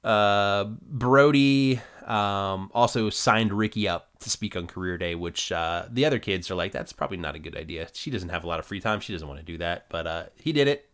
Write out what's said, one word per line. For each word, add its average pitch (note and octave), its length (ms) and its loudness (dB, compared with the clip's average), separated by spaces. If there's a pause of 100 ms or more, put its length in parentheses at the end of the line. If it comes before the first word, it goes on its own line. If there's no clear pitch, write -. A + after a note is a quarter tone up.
Uh, G2+ 600 4 (260)
Brody, C#3 920 6 (240)
um, G2 680 -2
also A2+ 360 2
signed A2 420 2
Ricky G#2 380 0
up - 300 -6
to - 100 -12
speak - 260 -4
on F2+ 100 -4
Career F2+ 320 -4
Day, E2+ 180 -4
which, E2+ 360 -6
uh, E2+ 400 -2
the B2+ 140 2
other C#3+ 140 2
kids F#2+ 300 -4
are F#2+ 60 -2
like, F2 160 -2
"That's - 220 -8
probably F2+ 240 -6
not D2+ 180 -6
a D#2 40 -12
good D2+ 180 -12
idea. D#2+ 360 -10
She - 160 -10
doesn't F#2+ 200 -6
have E2+ 160 -6
a - 20 -6
lot E2 120 -2
of D#2 60 -8
free G2+ 140 -8
time. G#2+ 220 -2
She - 100 -12
doesn't D#2+ 160 -8
wanna C#2+ 160 -12
do E2 140 -10
that." E2+ 320 -4
But, E2 180 -4
uh, E2 160 -6 (140)
he D#3 160 -4
did C#3+ 160 4
it. C#3+ 240 -2